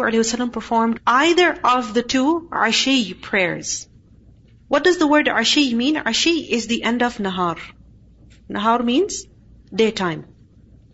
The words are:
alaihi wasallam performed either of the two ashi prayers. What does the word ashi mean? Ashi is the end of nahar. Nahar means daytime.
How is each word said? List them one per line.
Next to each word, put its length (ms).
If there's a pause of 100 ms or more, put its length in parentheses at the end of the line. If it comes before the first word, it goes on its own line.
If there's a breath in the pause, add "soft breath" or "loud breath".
alaihi 160
wasallam 300
performed 540
either 580
of 300
the 80
two 500
ashi 680
prayers. 680 (800)
What 160
does 140
the 80
word 200
ashi 480
mean? 220
Ashi 500 (100)
is 100
the 160
end 200
of 140
nahar. 420 (960)
Nahar 280
means 400 (500)
daytime. 520 (680)